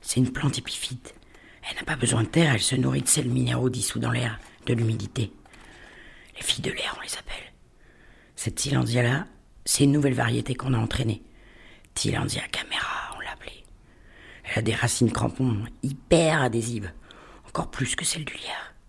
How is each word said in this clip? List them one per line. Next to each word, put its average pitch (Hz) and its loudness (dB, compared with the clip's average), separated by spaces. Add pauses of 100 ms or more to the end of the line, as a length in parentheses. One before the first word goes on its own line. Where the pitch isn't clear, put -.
c'est - -2
une 127 4
plante - 0
épiphyte. - -8 (540)
Elle - -8
n'a - -8
pas 160 -4
besoin 117 2
de 107 0
terre, 156 6
elle 104 2
se - 0
nourrit 131 2
de - -2
sels 143 2
minéraux 123 2
dissous 123 -2
dans 120 0
l'air, 117 -2 (240)
de 123 0
l'humidité. 113 0 (1040)
Les - -12
filles - -4
de - -2
l'air, - -6
on - -12
les - -8
appelle. - -12 (800)
Cette - -6
Tillandsia-là, 123 2 (400)
c'est - 4
une 139 8
nouvelle 143 4
variété 120 0
qu'on 131 -2
a 120 4
entraînée. 110 0 (680)
Tillandsia - -2
camera, - -6
on - -12
l'appelait. - -12 (800)
Elle - -2
a - -2
des 110 2
racines 117 2
crampons 117 0 (200)
hyper 160 4
adhésives, 113 0 (560)
encore - -4
plus - -2
que 170 -2
celles 160 -2
du 131 -10
lierre. - -10 (140)